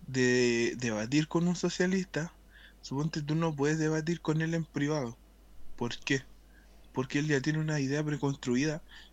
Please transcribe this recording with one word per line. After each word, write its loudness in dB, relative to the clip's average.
de 4
debatir 0
con 2
un 2
socialista, -2
suponte -4
tú -2
no 0
puedes 2
debatir 0
con 0
él 0
en -2
privado. -2
¿Por -4
qué? 0
Porque -2
él 0
ya 2
tiene 0
una 0
idea 0
preconstruida 0